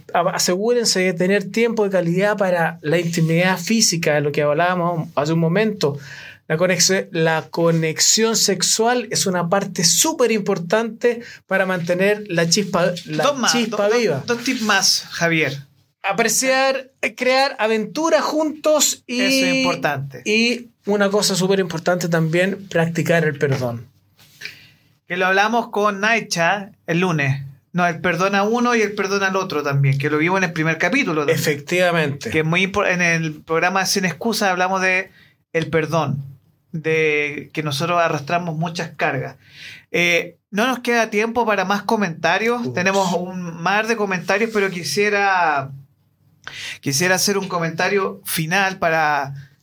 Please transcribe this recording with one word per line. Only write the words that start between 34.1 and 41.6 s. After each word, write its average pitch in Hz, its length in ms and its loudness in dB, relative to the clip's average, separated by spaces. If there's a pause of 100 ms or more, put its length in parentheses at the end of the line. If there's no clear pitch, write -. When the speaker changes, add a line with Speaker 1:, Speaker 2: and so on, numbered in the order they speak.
Speaker 2:
hablamos 185 320 0
de 185 300 0 (420)
el 160 160 -2
perdón, 156 540 0 (480)
de 151 840 0
que 156 100 -4
nosotros 165 380 0
arrastramos 165 560 -2
muchas 165 380 -4
cargas. 135 400 -2 (560)
Eh, 170 460 0 (120)
no 208 180 0
nos 254 120 -2
queda 233 300 0
tiempo 226 360 -2
para 196 200 0